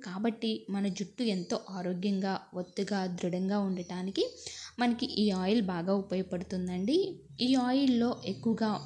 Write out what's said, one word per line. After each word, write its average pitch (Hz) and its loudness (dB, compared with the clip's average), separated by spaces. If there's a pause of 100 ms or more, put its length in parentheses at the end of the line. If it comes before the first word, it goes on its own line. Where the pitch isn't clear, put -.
కాబట్టి 226 -2 (180)
మన 202 0
జుట్టు 190 -4
ఎంతో 190 0 (120)
ఆరోగ్యంగా, 190 -2 (200)
ఒత్తుగా, 196 -4 (120)
దృఢంగా 185 0
ఉండటానికి 185 -2 (540)
మనకి 240 2 (140)
ఈ 214 6 (100)
ఆయిల్ 190 4
బాగా 180 0
ఉపయోగపడుతుందండి. 185 0 (440)
ఈ 247 4 (100)
ఆయిల్‌లో 247 4 (160)
ఎక్కువగా 220 0 (160)